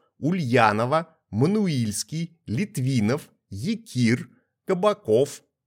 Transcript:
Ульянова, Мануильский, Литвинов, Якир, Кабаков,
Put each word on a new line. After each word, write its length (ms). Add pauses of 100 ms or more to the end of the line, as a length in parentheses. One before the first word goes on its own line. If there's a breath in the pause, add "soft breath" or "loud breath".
(180)
Ульянова, 1000 (140)
Мануильский, 1160
Литвинов, 840 (180)
Якир, 800 (380 soft breath)
Кабаков, 760 (240)